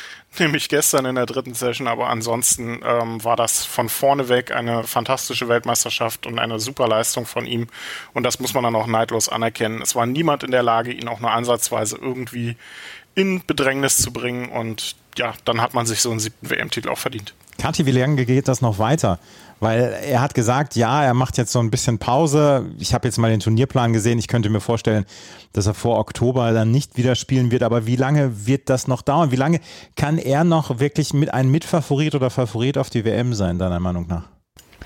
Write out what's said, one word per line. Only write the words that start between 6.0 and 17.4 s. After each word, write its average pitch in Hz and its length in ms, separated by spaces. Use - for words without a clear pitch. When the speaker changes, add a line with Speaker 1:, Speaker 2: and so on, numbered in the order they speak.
Speaker 1:
und 117 140
eine 113 180
super 123 300
Leistung 110 380
von 120 200
ihm. 117 220
Und 120 100
das 123 160
muss 127 140
man 131 100
dann 117 140
auch 110 100
neidlos 113 400
anerkennen. 113 540
Es - 120
war 120 120
niemand 147 380
in 127 80
der 127 120
Lage, 117 300
ihn 120 160
auch 110 100
nur 113 120
ansatzweise 117 640
irgendwie 123 580
in 190 320
Bedrängnis 135 520
zu 127 160
bringen. 123 340
Und 113 480
ja, 120 160
dann 117 160
hat 117 140
man 120 120
sich 110 140
so 120 120
einen 113 100
siebten 110 280
W-M-Titel - 380
auch - 100
verdient. - 360